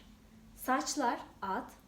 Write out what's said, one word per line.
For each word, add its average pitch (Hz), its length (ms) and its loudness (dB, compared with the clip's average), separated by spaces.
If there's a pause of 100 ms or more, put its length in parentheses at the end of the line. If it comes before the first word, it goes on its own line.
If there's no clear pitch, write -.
(560)
Saçlar 269 640 2 (220)
ad. 196 280 -2 (180)